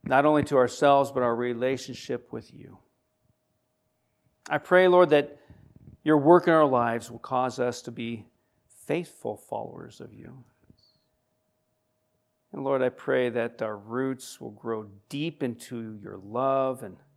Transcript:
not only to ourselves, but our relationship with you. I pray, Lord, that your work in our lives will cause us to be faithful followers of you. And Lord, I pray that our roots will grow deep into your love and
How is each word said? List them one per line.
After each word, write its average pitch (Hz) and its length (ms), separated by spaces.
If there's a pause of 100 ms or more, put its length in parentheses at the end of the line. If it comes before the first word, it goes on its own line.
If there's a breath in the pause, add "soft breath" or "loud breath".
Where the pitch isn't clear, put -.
not 135 220
only 151 200
to 143 120
ourselves, 139 540
but 127 100
our 120 140
relationship 123 960
with 117 220
you. 104 240 (1700)
I 151 80
pray, 185 300
Lord, 180 240
that 143 260 (680 soft breath)
your 156 140
work 170 300
in 170 60
our 156 120
lives 120 460
will 117 80
cause 127 400
us 123 240
to 123 80
be 117 340 (600)
faithful 156 520
followers - 600
of - 140
you. 131 300 (2000)
And 143 100
Lord, 135 180
I 127 80
pray 127 400
that 117 320
our 107 160
roots 127 640
will 120 100
grow 107 360 (220)
deep 151 340
into 113 580
your 101 160
love 127 640
and 95 140 (220)